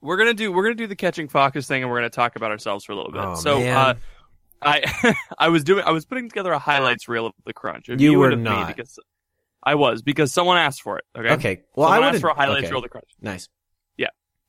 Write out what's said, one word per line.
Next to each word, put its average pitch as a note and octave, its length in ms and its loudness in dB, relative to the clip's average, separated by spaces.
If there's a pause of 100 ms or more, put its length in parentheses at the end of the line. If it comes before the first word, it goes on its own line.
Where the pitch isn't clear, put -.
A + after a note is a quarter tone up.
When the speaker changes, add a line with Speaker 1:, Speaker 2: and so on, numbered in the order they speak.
Speaker 1:
we're D#3+ 160 -4
gonna A#3 160 4
do, G#3 180 -4
we're F3+ 120 2
gonna A3+ 120 0
do A3+ 120 -8
the G3 100 -8
Catching E3 320 -4
Foxes C#3 380 0
thing, C3+ 160 -2
and B2+ 60 -4
we're A#2+ 100 -2
gonna A#2 100 -2
talk A#2+ 260 -2
about A2 160 -4
ourselves G#2+ 340 -6
for - 60 -12
a G#2 40 -8
little - 180 -8
bit. G#2 100 -8
Speaker 2:
Oh, F#2 120 -6
Speaker 1:
So, C3+ 240 0
Speaker 2:
man. B2+ 180 0
Speaker 1:
uh, C3 160 2 (680)
I, D3+ 540 0 (140)
<laughs> - 100 -18
I - 80 4
was E3 160 4
doing, F#3+ 220 2
I D#3+ 60 2
was D#3+ 140 0
putting B3+ 220 -8
together F#3+ 240 -6
a D3 80 0
highlights C3+ 480 0
reel A#2 200 -4
of G#2 40 -8 (140)
The A#2 80 -10
Crunch. - 340 -10
If B2 140 0
Speaker 2:
You D3 100 8
Speaker 1:
you C#3+ 80 6
Speaker 2:
were C#3 60 6
Speaker 1:
would B2+ 80 4
have A#2 80 -2
me, - 80 -4
Speaker 2:
not. F#2 260 -2
Speaker 1:
because - 240 -16 (640)
I C#3+ 120 0
was, A#2+ 260 2
because C#3+ 320 0
someone F3+ 240 4
asked D3 240 0
for G2+ 160 -8
it. - 80 -12 (120)
Okay. A#2 120 -2
Speaker 2:
Okay. G#2+ 320 0 (160)
Well, D3+ 100 4
Speaker 1:
Someone G#3 160 6
Speaker 2:
I - 40 4
Speaker 1:
asked - 80 2
Speaker 2:
would've E3 80 0
Speaker 1:
for E3+ 80 2
a - 20 2
highlights C#3 320 0
Speaker 2:
okay. - 60 -4
Speaker 1:
reel C3+ 80 -4
of A#2+ 40 -10
The B2 60 -14
Crunch. - 180 -20 (140)
Speaker 2:
Nice. G2 260 -10 (480)
Speaker 1:
Yeah. - 140 -2 (400)